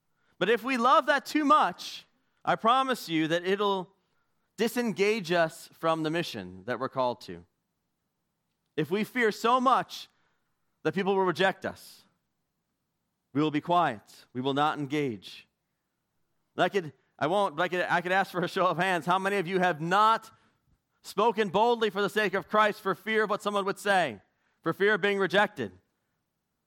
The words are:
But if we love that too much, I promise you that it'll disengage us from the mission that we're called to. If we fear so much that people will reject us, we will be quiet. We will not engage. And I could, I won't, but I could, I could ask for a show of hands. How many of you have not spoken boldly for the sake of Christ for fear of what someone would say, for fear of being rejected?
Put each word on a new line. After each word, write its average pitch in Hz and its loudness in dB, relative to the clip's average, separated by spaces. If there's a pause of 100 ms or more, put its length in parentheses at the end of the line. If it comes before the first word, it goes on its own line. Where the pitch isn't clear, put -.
(380)
But 185 0
if 220 0
we 262 0
love 254 4
that 285 0
too 302 -2
much, 269 0 (380)
I 170 2
promise 254 0
you 160 0
that 170 0
it'll 196 -2 (680)
disengage 214 0
us 170 0 (100)
from 160 0
the 156 -2
mission 98 -6
that 113 -4
we're 131 -4
called 127 -4
to. 87 -16 (1300)
If 151 -2
we 208 0
fear 233 0
so 240 0
much 247 0 (760)
that 156 -2
people 190 0
will 190 2
reject 180 0
us, - -14 (1300)
we 139 2
will 156 0
be 147 -2
quiet. 160 0 (340)
We 123 -6
will 135 0
not 147 0
engage. 135 -6 (1120)
And 143 2
I 185 4
could, 175 -4 (260)
I 135 0
won't, 185 0
but 160 -2
I 180 0
could, 170 -2
I 170 0
could 175 -4
ask 190 0
for 180 -4
a 170 -2
show 180 0
of 165 0
hands. 180 -2
How 180 2
many 196 -2
of 185 -2
you 185 -2
have 175 0
not 208 2 (720)
spoken 208 0
boldly 220 2
for 202 -4
the 196 0
sake 208 0
of 185 -4
Christ 214 2
for 190 -2
fear 220 -2
of 190 -4
what 202 -4
someone 202 -2
would 190 -4
say, 175 0 (420)
for 160 -2
fear 208 2
of 196 0
being 202 2
rejected? 185 0 (960)